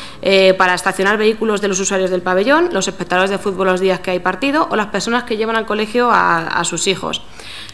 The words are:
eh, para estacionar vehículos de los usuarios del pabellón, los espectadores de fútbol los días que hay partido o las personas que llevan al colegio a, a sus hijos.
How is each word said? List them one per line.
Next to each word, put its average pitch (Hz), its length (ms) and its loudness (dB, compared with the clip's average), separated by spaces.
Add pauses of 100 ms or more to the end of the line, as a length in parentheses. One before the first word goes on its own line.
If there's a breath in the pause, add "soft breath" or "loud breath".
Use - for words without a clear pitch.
(220 loud breath)
eh, 190 340 6
para 185 180 4
estacionar 190 440 0
vehículos 214 440 0
de 202 80 0
los 190 100 -2
usuarios 190 320 0
del 185 100 0
pabellón, 262 520 2
los 190 160 -2
espectadores 185 400 0
de 202 80 -2
fútbol 190 300 -2
los 185 120 2
días 185 220 0
que 185 100 -6
hay 180 80 0
partido 262 500 0
o - 60 -2
las 208 120 0
personas 226 360 -2
que 226 140 -4
llevan 226 180 -2
al 220 100 0
colegio 220 460 0
a, 180 280 4
a 165 260 -4
sus 165 220 -4
hijos. - 340 -4 (520 loud breath)